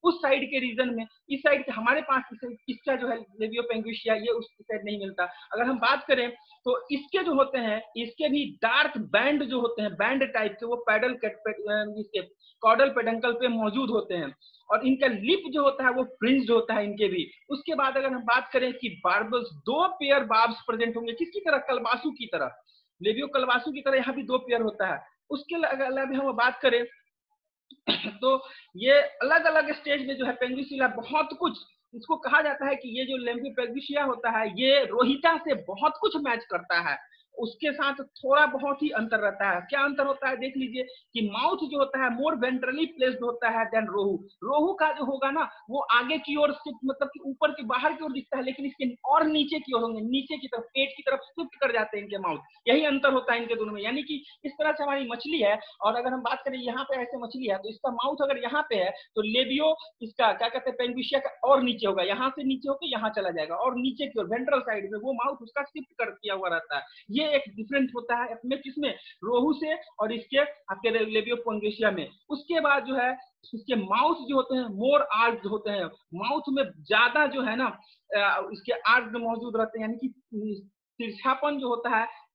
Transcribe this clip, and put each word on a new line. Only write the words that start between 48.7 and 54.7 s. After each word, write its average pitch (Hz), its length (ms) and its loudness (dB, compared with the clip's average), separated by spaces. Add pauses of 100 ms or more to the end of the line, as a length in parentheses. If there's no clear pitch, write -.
और 311 200 6
नीचे 311 340 0
की 262 140 -6
ओर 226 80 2
होंगे, 226 200 -2
नीचे 269 360 -2
की 269 100 -12
तरफ, 233 160 -6
पेट 269 340 -2
की 294 60 -16
तरफ 269 160 0
शिफ्ट - 360 -10
कर 269 180 0
जाते 214 240 0
हैं 202 60 -6
इनके 208 140 -8
माउथ। 170 200 -2 (300)
यही 294 180 6
अंतर 277 280 4
होता 240 200 2
है 233 80 0
इनके 233 140 -2
दोनों 214 180 -4
में। 202 80 -8
यानी 254 220 -2
कि 294 220 -8 (200)
इस 277 60 -6
तरह 302 200 0